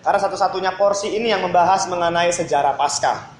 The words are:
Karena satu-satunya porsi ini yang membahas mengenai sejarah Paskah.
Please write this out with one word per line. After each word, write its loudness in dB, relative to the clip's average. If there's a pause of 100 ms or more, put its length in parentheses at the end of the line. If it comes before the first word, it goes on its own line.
Karena 0
satu-satunya -2
porsi 0
ini 0
yang 0
membahas 2
mengenai 0
sejarah 0
Paskah. -2